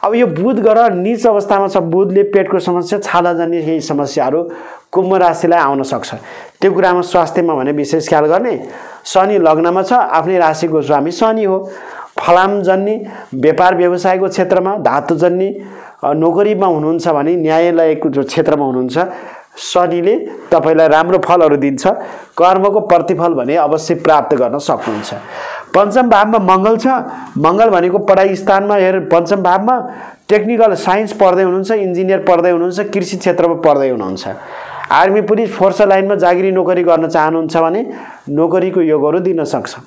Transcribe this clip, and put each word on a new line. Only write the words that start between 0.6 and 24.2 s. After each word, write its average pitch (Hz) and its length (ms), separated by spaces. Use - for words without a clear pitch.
निच 214 380
अवस्थामा 202 420
छ। - 80
बुधले 185 460
पेटको 190 360
समस्या, 175 400
छालाजन्य 170 640
केही 156 180
समस्याहरू 143 680
कुम्भ 185 220
राशिलाई 170 440
आउन 139 240
सक्छ। 131 320
त्यो 190 120
कुरामा 180 280
स्वास्थ्यमा 170 540
भने 135 180
विशेष 151 360
ख्याल 151 180
गर्ने। 190 420
शनि 196 340
लग्नमा 170 440
छ, 190 100
आफ्नै 180 460
राशिको 160 440
स्वामी 143 280
शनि 220 340
हो। 196 260
फलामजन्य, 196 920
व्यापार 160 400
व्यवसायको 180 540
क्षेत्रमा, 185 480
धातुजन्य, 175 880
अ, 139 80
नोकरीमा 180 540
हुनुहुन्छ 165 420
भने, 156 280
न्यायालयको 160 720
जो 135 140
क्षेत्रमा 147 420
हुनुहुन्छ, 127 340
शनिले 175 600
तपाईँलाई 160 360
राम्रो 160 300
फलहरू 160 380
दिन्छ। 139 300
कर्मको 190 420
प्रतिफल 170 540
भने 131 220
अवश्य 156 380
प्राप्त 156 420